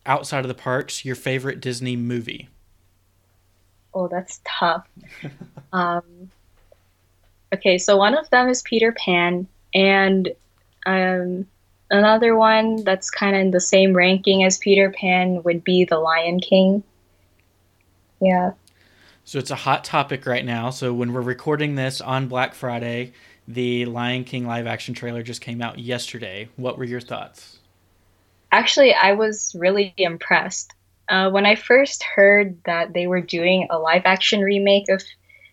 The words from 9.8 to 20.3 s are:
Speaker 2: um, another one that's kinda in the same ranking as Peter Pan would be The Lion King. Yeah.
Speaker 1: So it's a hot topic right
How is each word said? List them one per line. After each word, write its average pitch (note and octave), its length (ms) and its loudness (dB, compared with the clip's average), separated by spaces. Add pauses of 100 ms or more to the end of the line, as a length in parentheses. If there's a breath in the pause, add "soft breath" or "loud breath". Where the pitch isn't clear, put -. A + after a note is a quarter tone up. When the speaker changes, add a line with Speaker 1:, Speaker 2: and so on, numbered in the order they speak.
Speaker 2:
um, F#3 600 -2 (460)
another A3 420 6
one A3 480 4
that's F#3+ 260 -2
kinda G3 300 0
in F#3+ 120 2
the F3+ 100 2
same F#3+ 320 4
ranking F#3+ 500 4
as F#3+ 140 2
Peter G3 340 4
Pan F#3 520 0
would E3+ 200 -2
be F3+ 220 4
The E3 140 0
Lion E3 420 0
King. F#3+ 420 4 (1400)
Yeah. F#3 300 2 (760 soft breath)
Speaker 1:
So - 140 -8
it's B2+ 120 -8
a C3 40 -6
hot C3+ 280 -2
topic C#3 420 -4
right B2+ 200 -2